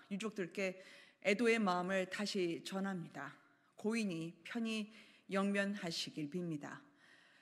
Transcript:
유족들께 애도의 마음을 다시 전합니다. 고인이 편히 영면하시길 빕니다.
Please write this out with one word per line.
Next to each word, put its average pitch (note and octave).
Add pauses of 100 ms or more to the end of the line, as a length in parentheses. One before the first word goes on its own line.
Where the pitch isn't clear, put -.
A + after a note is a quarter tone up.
(100)
유족들께 G3 (420)
애도의 A3+
마음을 F#3
다시 F#3
전합니다. F3+ (400)
고인이 F#3+
편히 A3 (380)
영면하시길 G3
빕니다. D3+ (600)